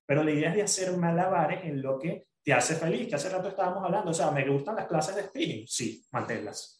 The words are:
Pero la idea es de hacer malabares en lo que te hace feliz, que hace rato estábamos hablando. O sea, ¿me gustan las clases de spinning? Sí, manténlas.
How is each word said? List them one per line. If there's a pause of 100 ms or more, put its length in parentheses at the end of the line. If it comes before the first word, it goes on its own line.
Pero
la
idea
es
de
hacer
malabares
en
lo
que (160)
te
hace
feliz,
que
hace
rato
estábamos
hablando.
O
sea,
¿me
gustan
las
clases
de
spinning?
Sí,
manténlas.